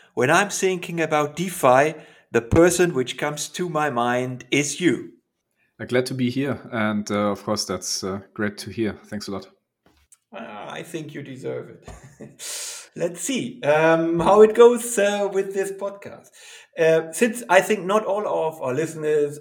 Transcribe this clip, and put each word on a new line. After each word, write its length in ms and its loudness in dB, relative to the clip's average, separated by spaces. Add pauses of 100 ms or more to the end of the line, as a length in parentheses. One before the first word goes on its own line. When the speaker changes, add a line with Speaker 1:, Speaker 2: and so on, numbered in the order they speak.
(140)
Speaker 1:
When 160 2
I'm 180 4
thinking 520 -2
about 340 0
DeFi, 600 2 (360)
the 100 2
person 540 4
which 240 -4
comes 300 -6
to 200 -6
my 220 -2
mind 640 -2
is 280 0
you. 340 0 (680)
Speaker 2:
Uh, 60 -10
glad 200 0
to 80 -8
be 160 0
here. 300 -4 (100)
And, 400 -2
uh, 220 0
of 100 -8
course, 220 -4
that's, 400 -6
uh, 160 -6 (120)
great 260 -4
to 120 -14
hear. 260 -4 (100)
Thanks 200 -12
a 60 -10
lot. 160 -10 (840)
Speaker 1:
Ah, 380 -14
I 140 -12
think 300 -12
you 100 -12
deserve 440 -10
it. 720 -20 (440)
<laughs> 100 -20
Let's 280 -6
see, 400 -6
um, 580 4
how 220 6
it 120 8
goes, 420 6
uh, 360 0
with 200 -2
this 200 -4
podcast. 560 -12 (500)
Uh, 320 4
since 380 -2
I 120 8
think 260 0
not 180 2
all 240 -4
of 340 -2
our 100 -2
listeners 680 -2